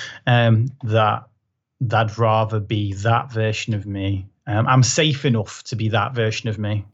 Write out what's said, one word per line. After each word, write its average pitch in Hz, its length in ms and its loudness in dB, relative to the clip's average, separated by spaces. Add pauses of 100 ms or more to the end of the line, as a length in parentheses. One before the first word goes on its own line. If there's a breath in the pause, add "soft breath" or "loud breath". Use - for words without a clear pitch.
(260 loud breath)
um, 117 420 4 (160)
that, 110 400 2 (560)
that 110 300 0
I'd - 80 -12
rather 110 420 2
be 104 340 -2
that 117 380 0
version 110 400 -2
of 101 140 -4
me. 98 400 -4 (220)
Um, 107 180 2
I'm 131 160 6
safe 151 440 2
enough 113 380 -2
to - 120 -8
be 107 140 -2
that 110 240 0
version 113 340 -2
of 101 100 -4
me. 104 240 -4 (120)